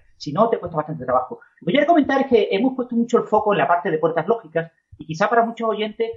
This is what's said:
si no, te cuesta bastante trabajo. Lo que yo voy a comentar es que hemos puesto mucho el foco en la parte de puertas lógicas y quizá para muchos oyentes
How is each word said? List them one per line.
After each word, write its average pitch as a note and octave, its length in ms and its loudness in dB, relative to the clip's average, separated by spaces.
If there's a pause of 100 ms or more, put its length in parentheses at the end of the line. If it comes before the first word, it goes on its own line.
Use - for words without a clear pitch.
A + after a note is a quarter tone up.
(160)
si - 160 -10
no, G#3 180 2
te A#3 80 0
cuesta E3 180 -8
bastante D3+ 280 -6
trabajo. B2+ 360 -2 (200)
Lo - 60 -6
que E3+ 60 -2
yo C#4 60 4
voy D4 60 4
a - 20 -4
comentar C#4 360 4
es C4 40 -2
que G#3+ 240 4
hemos B3 240 0
puesto B3 220 -6
mucho A#3 220 2
el G#3+ 60 0
foco G#3+ 280 2
en F3+ 60 2
la D3 100 2
parte F3 220 0
de D#3 80 -2
puertas D#3+ 280 0
lógicas E3 440 -4 (280)
y D3+ 80 -16
quizá D#3+ 240 -2
para A3+ 160 2
muchos A3+ 220 -6
oyentes G#3+ 480 -4